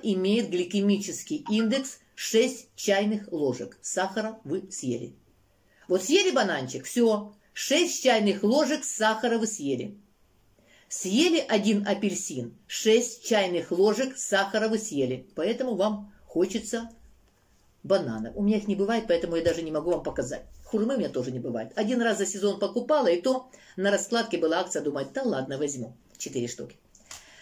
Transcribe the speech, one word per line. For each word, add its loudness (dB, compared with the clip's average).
имеет 2
гликемический -2
индекс 0
шесть 0
чайных 0
ложек -2
сахара -4
вы -6
съели. -6
Вот 2
съели 4
бананчик — 0
все, 2
шесть 0
чайных 4
ложек 2
сахара 0
вы -2
съели. -6
Съели 2
один 2
апельсин, -4
шесть 2
чайных 0
ложек 2
сахара 0
вы 0
съели. -2
Поэтому -2
вам -2
хочется -2
бананов. -2
У -2
меня 4
их -4
не 0
бывает, 0
поэтому 2
я 0
даже 2
не -6
могу 0
вам 0
показать. -6
Хурмы 0
у 0
меня 0
тоже -4
не -6
бывает. -6
Один 0
раз 2
за 0
сезон -2
покупала, 2
и 4
то 0
на 0
раскладке 0
была 2
акция, -4
думаю, -4
да -4
ладно, -4
возьму -6
четыре -6
штуки. -12